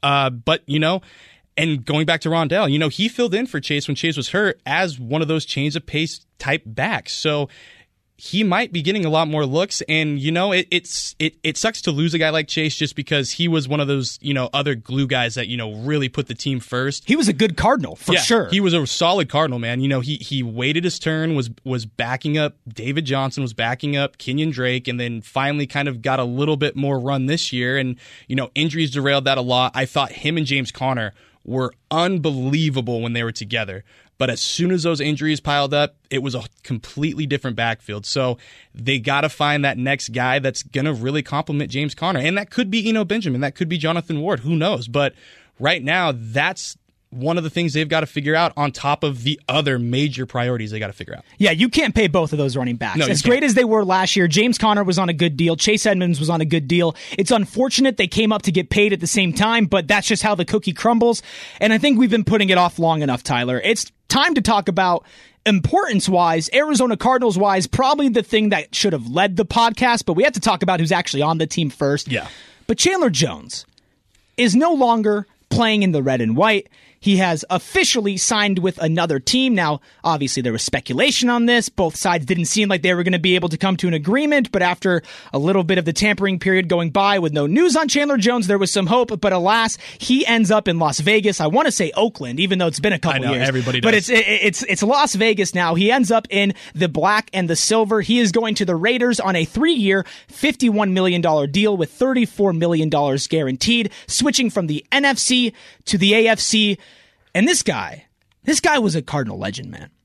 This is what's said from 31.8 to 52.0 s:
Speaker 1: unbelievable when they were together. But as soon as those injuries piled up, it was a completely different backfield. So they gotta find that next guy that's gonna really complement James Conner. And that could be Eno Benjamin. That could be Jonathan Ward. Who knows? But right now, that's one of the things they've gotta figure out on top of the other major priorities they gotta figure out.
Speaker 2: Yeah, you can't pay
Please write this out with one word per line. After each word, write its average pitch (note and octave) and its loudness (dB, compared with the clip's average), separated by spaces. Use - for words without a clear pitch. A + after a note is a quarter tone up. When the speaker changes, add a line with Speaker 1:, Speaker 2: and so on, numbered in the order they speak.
Speaker 1:
unbelievable C#3+ 0
when A#2 -4
they A#2 -2
were A2+ -4
together. G#2 -8
But C3 0
as A2+ -4
soon - -2
as F3+ 0
those D#3+ 0
injuries D3+ -2
piled C#3+ -2
up, D3 0
it C#3 -2
was B2+ -6
a A2+ -8
completely C#3+ -6
different C3+ -4
backfield. A2 -6
So B2+ -2
they B2+ -2
gotta C#3+ 0
find D3 0
that B2+ -2
next C3+ -4
guy B2+ 0
that's C3 -2
gonna C#3+ -4
really C3+ -4
complement D3 -4
James C#3 -4
Conner. E3+ -2
And E3 0
that G#3 -8
could A#3 -2
be G#3+ 0
Eno A3 0
Benjamin. F3 -2
That C#3 -4
could F3+ -4
be E3+ -4
Jonathan D#3+ -2
Ward. E3 -2
Who D#3+ -2
knows? D#3 -2
But C3+ 0
right D3 -2
now, E3 0
that's B2 -6
one D3+ -2
of E3 -6
the D#3+ -4
things E3+ -2
they've D3+ -2
gotta D#3 0
figure D3+ -4
out E3 2
on C#3+ -2
top C#3+ -2
of C3+ -4
the C#3+ -2
other C#3 0
major B2+ -2
priorities A#2+ -4
they A2 -8
gotta G#2 -8
figure - -14
out. - -20
Speaker 2:
Yeah, G3+ 6
you E3 2
can't B3 0
pay G#3+ 4